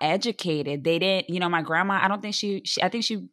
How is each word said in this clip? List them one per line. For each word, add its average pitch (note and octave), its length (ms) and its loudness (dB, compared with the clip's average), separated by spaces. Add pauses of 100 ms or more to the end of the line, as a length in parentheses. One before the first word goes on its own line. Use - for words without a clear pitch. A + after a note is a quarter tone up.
educated. D3+ 840 0
They E3 140 4
didn't, F#3 320 2
you F3 100 0
know, F3+ 100 0
my E3+ 120 2
grandma, F3 400 0
I F#3+ 60 4
don't G3+ 120 0
think G#3 140 -6
she, G3+ 320 -4
she, - 160 -2
I F#3 80 2
think A3+ 140 -2
she G3 300 -4